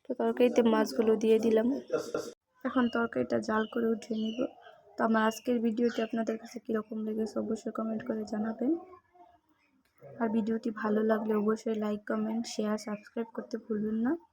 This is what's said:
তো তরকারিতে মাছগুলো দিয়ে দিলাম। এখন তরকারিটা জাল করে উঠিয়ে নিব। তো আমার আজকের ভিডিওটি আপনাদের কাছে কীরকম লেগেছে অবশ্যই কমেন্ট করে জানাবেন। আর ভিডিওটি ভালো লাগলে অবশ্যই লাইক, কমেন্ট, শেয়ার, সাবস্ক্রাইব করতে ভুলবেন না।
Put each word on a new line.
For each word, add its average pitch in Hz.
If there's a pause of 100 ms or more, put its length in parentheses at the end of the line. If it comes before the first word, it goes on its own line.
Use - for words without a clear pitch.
তো -
তরকারিতে 240 (120)
মাছগুলো 220
দিয়ে 220
দিলাম। 220 (960)
এখন 254 (100)
তরকারিটা 240 (120)
জাল 220
করে 233
উঠিয়ে 220
নিব। 220 (540)
তো -
আমার 226
আজকের 240
ভিডিওটি 233
আপনাদের 226
কাছে -
কীরকম 220
লেগেছে 214
অবশ্যই 220
কমেন্ট 220
করে 220 (100)
জানাবেন। 220 (1300)
আর -
ভিডিওটি 226 (120)
ভালো 214
লাগলে 220 (100)
অবশ্যই 220
লাইক, 208
কমেন্ট, 220 (100)
শেয়ার, 214
সাবস্ক্রাইব 214
করতে 226
ভুলবেন 214
না। 262 (200)